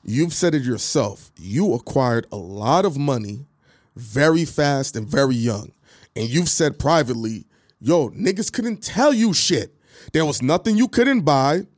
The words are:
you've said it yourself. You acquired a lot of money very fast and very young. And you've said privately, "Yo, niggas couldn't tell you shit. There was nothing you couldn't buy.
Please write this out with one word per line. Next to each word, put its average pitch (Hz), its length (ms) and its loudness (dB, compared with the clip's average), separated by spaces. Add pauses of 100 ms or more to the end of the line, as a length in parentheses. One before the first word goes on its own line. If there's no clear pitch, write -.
you've 147 280 0
said 170 220 0
it 143 80 0
yourself. 117 720 -4
You 120 380 -2
acquired 123 580 -2
a 104 40 -10
lot 104 480 0
of 147 140 -2
money 127 480 -4 (500)
very 143 480 2
fast 143 520 -2
and 107 100 -6
very 139 300 2
young. 113 360 -4 (440)
And 113 120 -4
you've 160 200 0
said - 300 0
privately, 117 680 0 (360)
"Yo, 127 300 2
niggas 190 420 -4
couldn't 233 300 -4
tell 285 300 2
you 220 200 2
shit. 131 420 -2 (380)
There 156 120 2
was 143 180 -2
nothing 175 340 2
you 247 120 4
couldn't 240 340 2
buy. 143 380 4 (180)